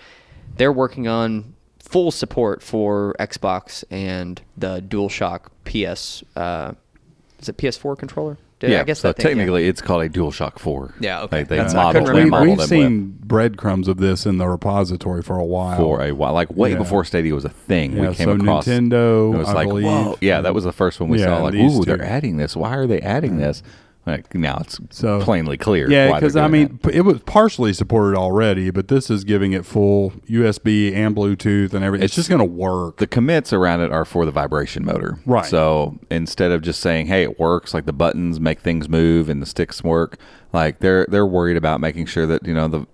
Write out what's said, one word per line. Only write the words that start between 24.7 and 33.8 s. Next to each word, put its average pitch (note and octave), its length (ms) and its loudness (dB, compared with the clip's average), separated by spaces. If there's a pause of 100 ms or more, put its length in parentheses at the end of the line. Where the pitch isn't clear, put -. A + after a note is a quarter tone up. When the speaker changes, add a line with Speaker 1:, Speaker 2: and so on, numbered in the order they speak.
Speaker 3:
So, G#2 300 -2
Speaker 2:
plainly E2 360 0
clear F2 320 2
Speaker 3:
yeah, C#3 220 6
Speaker 2:
why D3+ 80 2
they're D3+ 100 2
Speaker 3:
'cause, C#3+ 60 0
I D3+ 120 4
Speaker 2:
doing D#3 40 2 (180)
Speaker 3:
mean, B2 140 -14
Speaker 2:
that. - 80 0
Speaker 3:
p-, - 60 0
it F3 80 6
was D#3+ 160 4
partially G#3 520 2
supported G2+ 440 2
already, F#2 520 2
but F#2+ 180 -2
this C3+ 220 2
is G2+ 140 0
giving G2 300 2
it F2+ 120 -4
full G2+ 480 2 (140)
U A#2 180 2
S G#2 140 0
B G#2 340 2
and G#2+ 220 0
Bluetooth G2+ 580 0
and F#2+ 100 -2
everything. G2 220 0
It's F#2+ 60 0
Speaker 2:
It's - 40 -8
Speaker 3:
just E3+ 140 -2
gonna G#2 160 4
work. F2+ 520 -4
Speaker 2:
The G#2 100 0
commits C#3+ 440 0
around F2 300 2